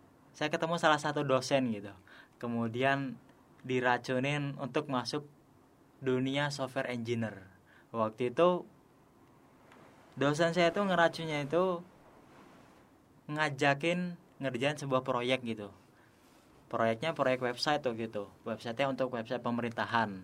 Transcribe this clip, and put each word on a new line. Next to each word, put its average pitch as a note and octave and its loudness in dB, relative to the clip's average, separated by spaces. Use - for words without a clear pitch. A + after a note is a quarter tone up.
saya D3+ -2
ketemu E3 -2
salah D#3 8
satu D3 -2
dosen C3 2
gitu. G2+ -6
Kemudian A#2+ -2
diracunin B2+ 0
untuk C#3+ -4
masuk C3+ -4
dunia C3+ 0
software C3+ -4
engineer. A2+ -4
Waktu A#2 -2
itu F3 4
dosen D3 4
saya E3+ 4
tuh G3+ 0
ngeracunya E3 2
itu E3+ 0
ngajakin D#3 0
ngerjain C3+ 0
sebuah C3 0
proyek B2+ 0
gitu. G#2 -6
Proyeknya A2+ 0
proyek C3 2
website C#3+ 0
tuh A#2+ 0
gitu. A2 -6
Websitenya A#2 -2
untuk B2+ -2
website A#2 -4
pemerintahan. A#2 0